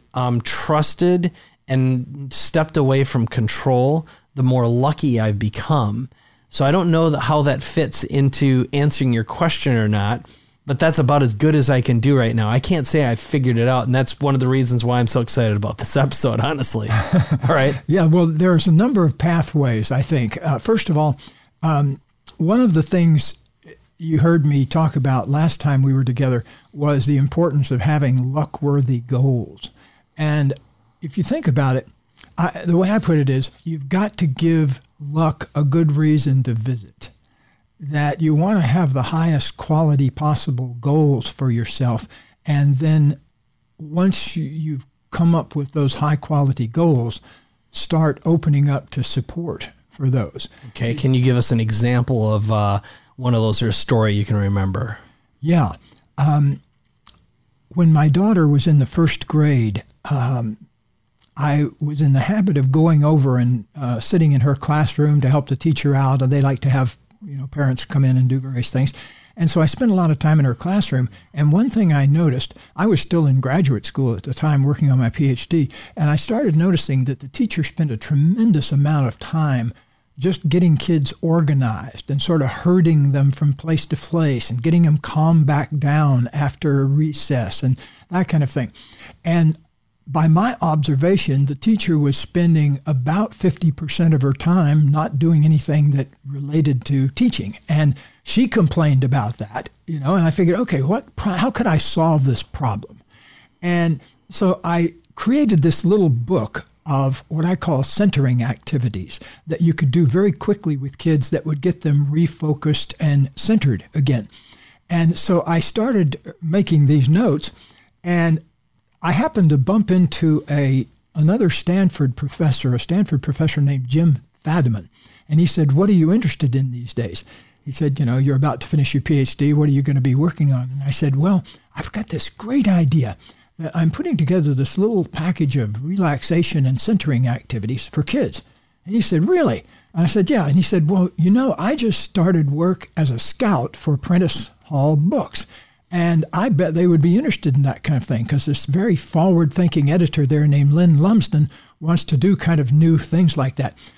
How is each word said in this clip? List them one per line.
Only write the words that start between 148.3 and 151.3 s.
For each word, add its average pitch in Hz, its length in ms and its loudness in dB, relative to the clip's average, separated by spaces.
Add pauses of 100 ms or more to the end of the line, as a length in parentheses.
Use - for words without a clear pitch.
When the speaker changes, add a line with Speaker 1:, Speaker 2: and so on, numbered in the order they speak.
Speaker 2:
this 143 200 -4
very 185 300 0
forward-thinking 165 960 0
editor 160 340 0
there 151 220 2
named 143 260 4
Lynn 165 260 4
Lumsden 160 520 2 (300)